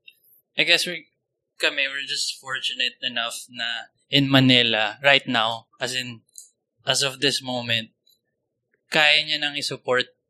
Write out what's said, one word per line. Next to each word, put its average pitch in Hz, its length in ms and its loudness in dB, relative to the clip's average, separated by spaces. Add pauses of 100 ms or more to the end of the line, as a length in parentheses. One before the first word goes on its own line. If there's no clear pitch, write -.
(560)
I 160 80 0
guess 170 240 2
we, 165 240 -12 (480)
kami, 147 280 0
we're 135 200 -10
just - 320 -6
fortunate 127 640 -6
enough 117 440 -6
na 117 440 -10 (200)
in 139 160 4
Manila, 120 720 4
right 139 240 4
now, 117 560 -2
as 127 140 -4
in, 123 260 -10 (640)
as 131 160 0
of 135 200 -4
this 135 200 0
moment, 120 560 -4 (960)
kaya 151 320 4
niya 151 160 -6
nang 147 160 -4
isupport 127 560 -4 (180)